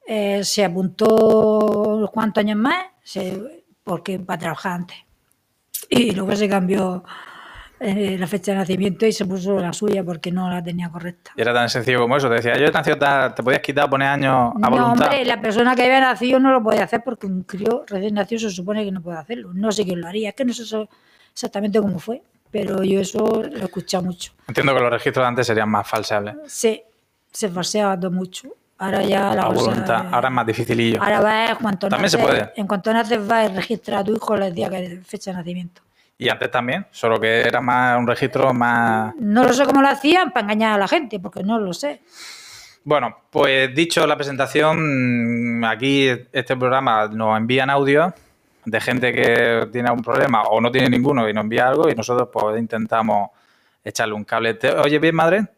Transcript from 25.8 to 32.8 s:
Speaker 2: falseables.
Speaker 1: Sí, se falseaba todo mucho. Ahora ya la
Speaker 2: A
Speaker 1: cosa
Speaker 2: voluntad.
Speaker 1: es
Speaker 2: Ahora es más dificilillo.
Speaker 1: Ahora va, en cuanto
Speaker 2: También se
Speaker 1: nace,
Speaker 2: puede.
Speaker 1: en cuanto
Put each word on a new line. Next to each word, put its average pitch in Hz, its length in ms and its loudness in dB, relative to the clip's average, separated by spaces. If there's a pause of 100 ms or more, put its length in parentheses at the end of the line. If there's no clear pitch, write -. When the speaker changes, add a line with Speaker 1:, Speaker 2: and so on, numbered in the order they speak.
Speaker 2:
falseables. 104 500 -4 (100)
Speaker 1:
Sí, 220 340 -2 (520)
se - 180 -6
falseaba 190 500 -2
todo 180 120 -4
mucho. 185 360 -6 (300)
Ahora 196 240 -2
ya 202 320 0
la 196 80 0
Speaker 2:
A - 60 0
Speaker 1:
cosa 117 120 2 (100)
Speaker 2:
voluntad. 113 360 0
Speaker 1:
es - 60 -6
Speaker 2:
Ahora 123 160 2
es 127 60 -2
más 117 120 0
dificilillo. 113 560 0
Speaker 1:
Ahora 208 180 2
va, 220 300 2
en 220 60 -2
cuanto 202 320 -4
Speaker 2:
También 196 220 0
se - 80 2
Speaker 1:
nace, - 120 2
Speaker 2:
puede. 110 260 0
Speaker 1:
en 202 100 -4
cuanto 208 280 -2